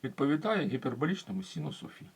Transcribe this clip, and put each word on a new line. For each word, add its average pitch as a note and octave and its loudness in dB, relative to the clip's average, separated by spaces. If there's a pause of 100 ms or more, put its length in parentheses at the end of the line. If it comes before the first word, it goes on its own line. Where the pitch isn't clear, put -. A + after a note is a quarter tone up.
відповідає D#3 2
гіперболічному B2 0
синусу D2 -6
фі. - -14 (100)